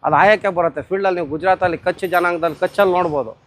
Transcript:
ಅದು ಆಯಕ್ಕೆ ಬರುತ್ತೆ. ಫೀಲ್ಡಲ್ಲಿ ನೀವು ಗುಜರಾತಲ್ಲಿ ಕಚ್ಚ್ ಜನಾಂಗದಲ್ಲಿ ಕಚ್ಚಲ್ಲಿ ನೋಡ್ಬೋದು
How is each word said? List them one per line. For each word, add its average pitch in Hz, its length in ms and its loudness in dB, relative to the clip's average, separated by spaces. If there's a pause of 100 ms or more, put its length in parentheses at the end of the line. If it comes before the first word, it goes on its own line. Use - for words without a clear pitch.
ಅದು 151 160 2
ಆಯಕ್ಕೆ 202 360 4
ಬರುತ್ತೆ. 165 300 -2
ಫೀಲ್ಡಲ್ಲಿ 190 320 -2
ನೀವು 147 140 -6
ಗುಜರಾತಲ್ಲಿ 180 520 0
ಕಚ್ಚ್ 180 260 -4
ಜನಾಂಗದಲ್ಲಿ 170 500 0
ಕಚ್ಚಲ್ಲಿ 185 360 2
ನೋಡ್ಬೋದು 147 340 -2 (140)